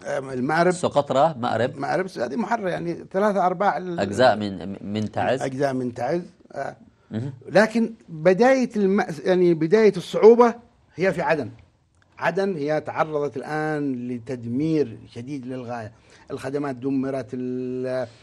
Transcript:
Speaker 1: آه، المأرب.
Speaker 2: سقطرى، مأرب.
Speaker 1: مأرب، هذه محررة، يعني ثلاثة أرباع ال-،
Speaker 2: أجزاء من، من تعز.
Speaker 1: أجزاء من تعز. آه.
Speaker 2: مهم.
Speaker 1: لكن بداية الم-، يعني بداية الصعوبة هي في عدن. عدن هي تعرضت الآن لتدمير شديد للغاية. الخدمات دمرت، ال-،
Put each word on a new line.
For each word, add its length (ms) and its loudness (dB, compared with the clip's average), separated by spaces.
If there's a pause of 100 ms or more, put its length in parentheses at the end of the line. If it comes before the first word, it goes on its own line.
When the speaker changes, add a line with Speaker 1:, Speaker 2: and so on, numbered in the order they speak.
Speaker 1:
آه، 120 -4
المأرب. 520 0
Speaker 2:
سقطرى، 680 2
مأرب. 400 -2
Speaker 1:
مأرب، 280 -2 (140)
هذه 160 -4
محررة، 340 -2
يعني 420 -6
ثلاثة 340 0
أرباع 300 0
ال-، 240 -6
Speaker 2:
أجزاء 360 4
من، 400 -6 (160)
من 180 -4
تعز. 320 -2
Speaker 1:
أجزاء 300 -2
من 220 -4
تعز. 280 -4 (300)
آه. 240 -10 (340)
Speaker 2:
مهم. 220 -6 (160)
Speaker 1:
لكن 440 2 (160)
بداية 680 4
الم-، 300 2 (180)
يعني 300 4
بداية 420 4
الصعوبة 580 8 (400)
هي 180 0
في 100 -2
عدن. 280 0 (680)
عدن 380 -2
هي 240 -2
تعرضت 560 -4
الآن 720 -4
لتدمير 920 -2 (160)
شديد 320 -12
للغاية. 460 -10 (380)
الخدمات 460 -6
دمرت، 580 -4
ال-، 720 -6 (160)